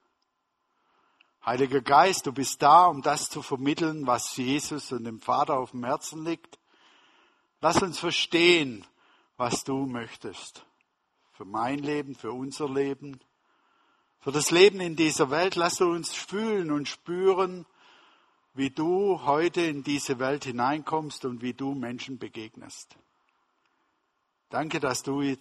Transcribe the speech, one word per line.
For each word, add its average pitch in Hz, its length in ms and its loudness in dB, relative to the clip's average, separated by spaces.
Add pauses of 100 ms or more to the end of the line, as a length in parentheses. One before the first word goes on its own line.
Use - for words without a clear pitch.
(1500)
Heiliger 127 360 0
Geist, 165 440 6
du 143 60 -4
bist 131 320 -6
da, 165 240 10
um 143 160 0
das 151 260 0
zu 147 140 -10
vermitteln, 151 640 -2
was 120 280 0
Jesus 139 560 -4
und 120 120 -6
dem 110 180 -10
Vater 139 380 0
auf 123 100 -6
dem 123 140 -10
Herzen 156 420 -6
liegt. - 320 -8 (1000)
Lass 160 240 4
uns 170 160 -6
verstehen, 165 880 2 (500)
was 120 280 -4
du 135 200 -4
möchtest. 117 800 -12 (680)
Für 104 120 -16
mein 113 320 -4
Leben, 143 380 -4
für 113 160 -8
unser 135 360 -6
Leben, 139 520 -4 (1000)
für 139 100 -6
das 147 200 0
Leben 190 280 8
in 175 160 -4
dieser 151 360 2
Welt. 175 240 0
Lass 175 260 0
uns 170 320 0
fühlen 202 580 -4
und 147 160 -2
spüren, 185 760 0 (880)
wie 135 160 0
du 180 540 2
heute 165 380 2
in 151 220 -2
diese 143 360 -2
Welt 135 260 -2
hineinkommst 143 800 -2
und 123 160 -6
wie 123 120 -4
du 135 200 -4
Menschen 123 460 -8
begegnest. - 760 -16 (1500)
Danke, 147 300 -4
dass 131 220 -2
du 139 400 -2